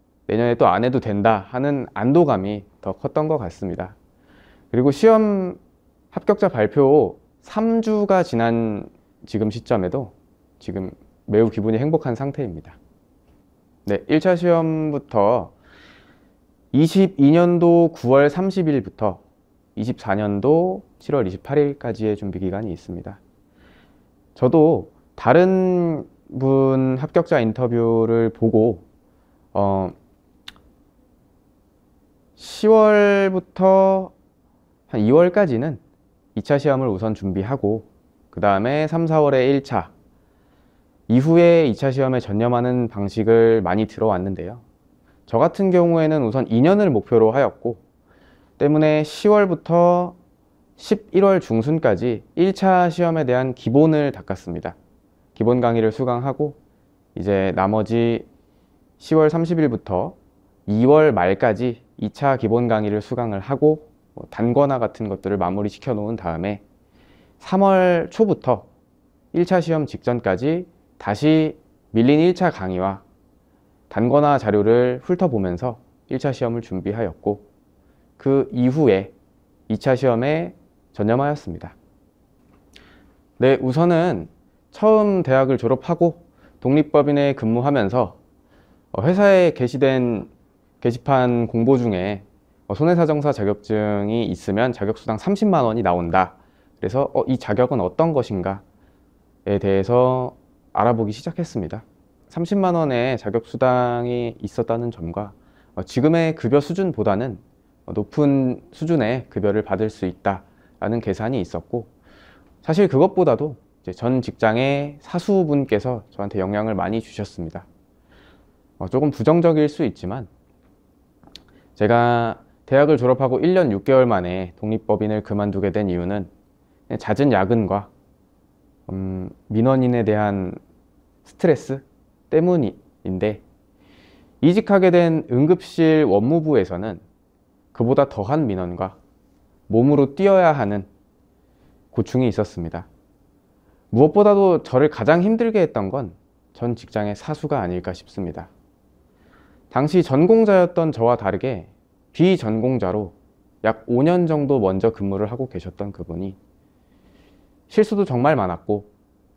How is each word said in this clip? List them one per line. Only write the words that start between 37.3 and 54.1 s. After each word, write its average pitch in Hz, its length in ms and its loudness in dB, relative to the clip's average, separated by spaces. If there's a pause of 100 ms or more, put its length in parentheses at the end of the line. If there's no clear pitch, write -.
그 - 80 -12
다음에 113 480 0
삼, 165 180 -2
사월에 143 460 2
일 139 120 0
차, - 280 -6 (1200)
이후에 165 540 6
이 117 80 0
차 135 160 -2
시험에 131 300 0
전념하는 120 680 0
방식을 113 760 2
많이 98 240 -2
들어왔는데요. 98 720 -4 (680)
저 113 140 -2
같은 175 320 0
경우에는 165 520 2
우선 117 240 -2
이 113 140 2
년을 190 300 4
목표로 110 400 2
하였고, 120 460 -2 (800)
때문에 151 440 2
시월부터 175 1080 2 (640)
십일월 196 640 0
중순까지 117 840 -2 (120)
일 185 180 2
차 185 380 2
시험에 165 320 0
대한 127 320 0
기본을 147 560 2